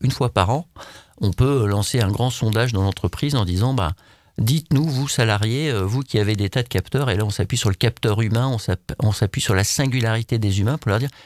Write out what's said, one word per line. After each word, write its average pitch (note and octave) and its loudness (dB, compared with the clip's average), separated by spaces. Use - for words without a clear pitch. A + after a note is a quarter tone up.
une B2+ 0
fois B2 -2
par F#2+ 4
an, D3 -2
on G2+ 2
peut B2+ 2
lancer G2+ 0
un G2+ 2
grand A#2 0
sondage A2+ 0
dans G2 2
l'entreprise A#2 -2
en G#2+ 2
disant, G2 0
bah, F#2 0
dites-nous, C#3+ 2
vous, C#3+ -2
salariés, A2+ 0
euh, G2+ 0
vous A#2 -2
qui C3 -4
avez G#2 0
des G2+ 0
tas B2+ -2
de - -14
capteurs, B2+ -2
et F2+ 0
là, G#2 0
on G#2+ -2
s'appuie G2+ -2
sur G#2 0
le F#2+ 0
capteur A2+ 0
humain, A2+ 0
on B2+ 0
s'app-, - -4
on G#2+ 2
s'appuie - -2
sur - 0
la F#2+ 4
singularité A2+ 0
des G2+ 2
humains C#3 0
pour - -4
leur G2+ 2
dire, C3+ -2